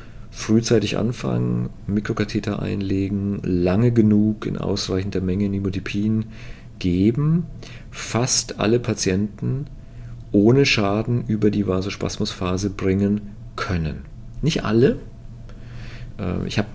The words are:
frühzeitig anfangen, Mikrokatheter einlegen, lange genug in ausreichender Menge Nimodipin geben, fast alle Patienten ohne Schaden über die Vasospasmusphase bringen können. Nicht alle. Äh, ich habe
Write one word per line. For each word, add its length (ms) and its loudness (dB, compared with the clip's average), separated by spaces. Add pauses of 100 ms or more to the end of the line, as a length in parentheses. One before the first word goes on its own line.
(300)
frühzeitig 680 2
anfangen, 720 -2 (180)
Mikrokatheter 720 0
einlegen, 840 0
lange 500 4
genug 520 4
in 120 -4
ausreichender 640 -2
Menge 260 0
Nimodipin 760 -2 (540)
geben, 680 2 (460)
fast 680 -2
alle 200 4
Patienten 880 -2 (680)
ohne 320 8
Schaden 640 2
über 220 2
die 160 2
Vasospasmusphase 1040 -2
bringen 520 2 (340)
können. 460 -2 (400)
Nicht 240 0
alle. 320 4 (1200)
Äh, 260 -2
ich 120 -4
habe 180 0